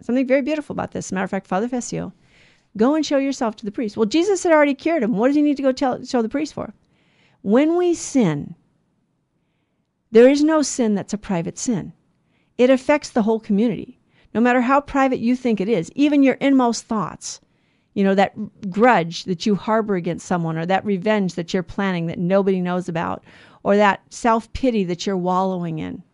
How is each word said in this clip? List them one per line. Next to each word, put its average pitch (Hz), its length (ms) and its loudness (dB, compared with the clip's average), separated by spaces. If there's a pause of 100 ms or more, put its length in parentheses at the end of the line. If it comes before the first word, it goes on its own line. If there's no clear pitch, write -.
something 247 260 -2
very 269 160 2
beautiful 294 300 -6
about 185 200 -8
this. - 140 -10
As - 60 -10
a - 20 -6
matter 190 100 -4
of 185 60 -8
fact, 190 160 -6
Father 202 220 -2
Fessio, 190 440 -8 (640)
"Go 247 180 2
and 311 100 0
show 285 140 0
yourself 269 380 -4
to - 80 -16
the 202 80 -8
priest." 208 240 -8
Well, 220 100 2
Jesus 349 360 0
had 339 100 2
already 294 220 4
cured 320 280 -2
him. 214 100 0
What 220 160 0
does 285 80 2
he 302 60 4
need 294 160 0
to 285 40 -6
go 269 80 2
tell, 262 340 -4
show 247 180 -2
the 214 60 -4
priest 285 260 -6
for? - 180 -10 (680)
When 294 340 4
we 359 180 2
sin, 170 600 0 (1600)
there 233 180 10
is 285 140 4
no 311 200 2
sin 220 320 -2
that's - 180 -4
a 202 60 -6
private 180 400 -6
sin. 175 340 -4 (640)
It 247 140 4
affects 294 400 2
the 240 120 0
whole 226 160 0
community. 220 640 -2 (340)
No 214 60 0
matter 247 220 4
how 277 180 2
private 269 400 0
you 240 160 0
think 233 240 -2
it 190 80 -2
is, 180 260 -2
even 285 280 2
your 262 120 4
inmost 262 520 0
thoughts, - 540 -8 (540)
you 196 100 0
know, 196 100 4
that 196 560 -2
grudge 190 540 2
that 185 200 -6
you 208 120 2
harbor 220 400 -2
against 175 300 -6
someone, 165 300 -2
or 165 100 -4
that 190 180 0
revenge 202 500 -2
that 170 180 -6
you're 190 120 -2
planning 185 420 -4
that - 120 -8
nobody 190 420 2
knows 180 280 -4
about, 175 360 -6 (400)
or 202 120 4
that 202 240 4 (100)
self-pity 226 760 -2
that 175 200 -6
you're 196 120 -2
wallowing 180 640 -2
in. 180 320 -12